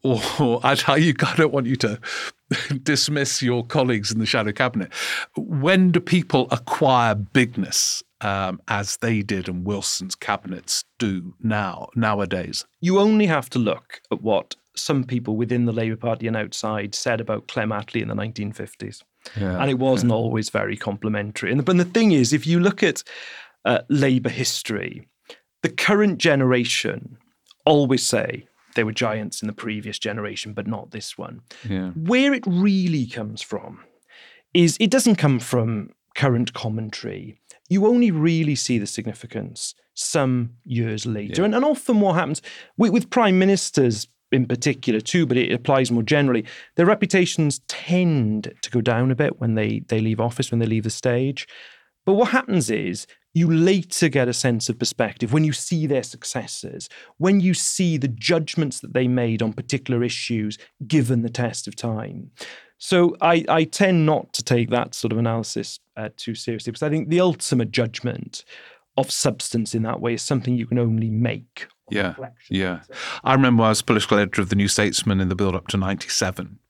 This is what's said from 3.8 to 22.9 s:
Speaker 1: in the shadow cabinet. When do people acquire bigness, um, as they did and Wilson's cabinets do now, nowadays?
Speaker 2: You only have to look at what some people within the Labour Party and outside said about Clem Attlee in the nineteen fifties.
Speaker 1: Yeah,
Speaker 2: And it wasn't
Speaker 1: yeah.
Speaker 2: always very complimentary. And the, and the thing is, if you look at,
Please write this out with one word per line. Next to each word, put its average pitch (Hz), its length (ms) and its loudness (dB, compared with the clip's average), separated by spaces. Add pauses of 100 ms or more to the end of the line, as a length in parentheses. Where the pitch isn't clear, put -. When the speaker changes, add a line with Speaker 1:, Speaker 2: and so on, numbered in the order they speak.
Speaker 1:
in 110 80 -2
the 107 80 0
shadow 107 240 0
cabinet. 117 420 -2 (420)
When 180 560 2
do 170 80 4
people 165 520 2
acquire 120 640 2
bigness, 120 880 0 (180)
um, 98 460 -4
as 101 300 -4
they 113 260 0
did 98 260 -4
and 90 160 -6
Wilson's 98 480 -4
cabinets - 720 -6 (140)
do 92 420 -2
now, 104 540 -2
nowadays? 101 680 -2 (160)
Speaker 2:
You 185 200 2
only 214 260 4
have 156 240 0
to 127 100 -2
look - 400 -4 (120)
at 104 100 -4
what 104 340 -2 (200)
some 139 280 -2
people 117 320 -4
within 120 300 0
the 113 80 0
Labour 113 240 -4
Party 113 300 -4
and 113 100 -2
outside 104 560 -6
said 117 260 -2
about - 280 -6
Clem 110 220 -4
Attlee 107 340 -4
in 107 40 -6
the 107 80 -6
nineteen 104 360 -6
fifties. 104 520 -14 (320)
Speaker 1:
Yeah, 92 240 -2
Speaker 2:
And 139 100 0
it 131 100 -2
wasn't 123 320 2
Speaker 1:
yeah. 110 60 2
Speaker 2:
always 113 340 -2
very 104 260 -2
complimentary. 104 720 -4
And 135 80 2
the, 143 120 0
and 180 80 6
the 175 60 4
thing 214 260 4
is, 131 220 4
if 123 120 0
you 170 140 2
look 196 240 2
at, - 200 0 (640)